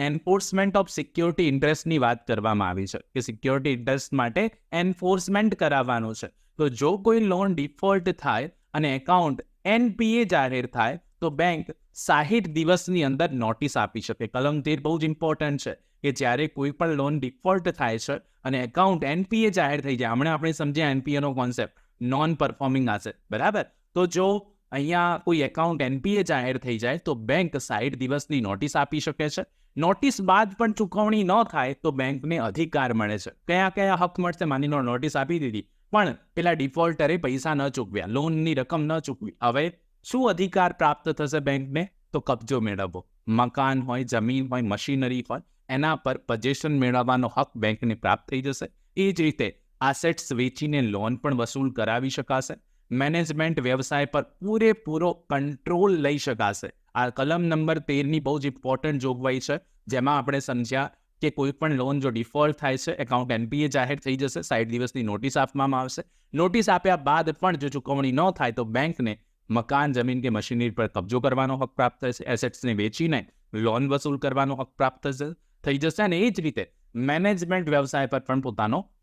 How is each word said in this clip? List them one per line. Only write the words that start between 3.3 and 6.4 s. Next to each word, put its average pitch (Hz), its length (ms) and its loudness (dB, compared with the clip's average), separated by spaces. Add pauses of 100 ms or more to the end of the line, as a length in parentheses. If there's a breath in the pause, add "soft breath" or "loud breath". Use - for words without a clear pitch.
ઇન્ટરેસ્ટ 131 420 -2
માટે 139 380 0 (220)
એન્ફોર્સમેન્ટ 185 800 2
કરાવવાનું 123 600 0
છે. - 120 -10 (320)